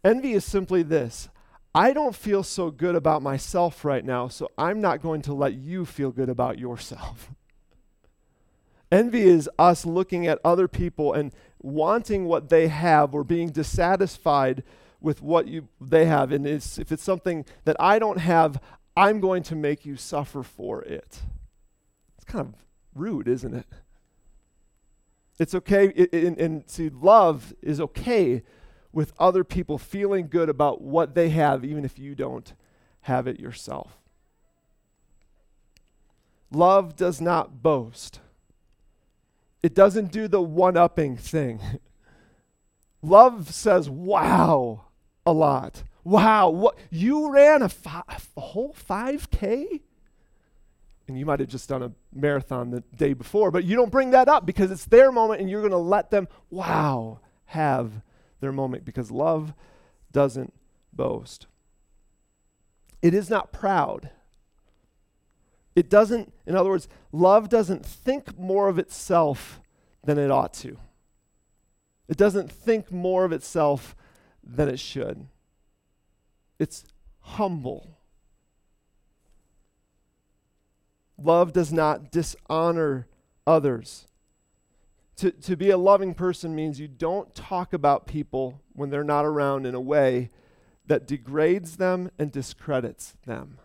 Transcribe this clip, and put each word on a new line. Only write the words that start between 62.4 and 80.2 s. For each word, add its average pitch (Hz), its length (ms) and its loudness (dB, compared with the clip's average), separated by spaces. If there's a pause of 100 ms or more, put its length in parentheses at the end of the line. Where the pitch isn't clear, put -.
It 170 140 4
is 202 160 -2
not - 200 -2
proud. - 600 -2 (1600)
It 175 140 2
doesn't, 214 420 4 (140)
in 180 100 -4
other 190 140 2
words, 190 180 -2 (240)
love 190 380 4
doesn't 196 360 -2
think - 540 -8
more 196 300 0
of 175 100 -2
itself - 800 -2 (460)
than 147 120 0
it 139 140 0
ought 135 220 0
to. - 240 -16 (1300)
It 165 80 -4
doesn't 202 340 2
think 220 440 -4
more 185 320 0
of 165 80 -2
itself 143 600 -2 (480)
than 139 280 -4
it 131 100 -8
should. - 480 -10 (1300)
It's - 260 -8 (340)
humble. 165 800 -8 (3250)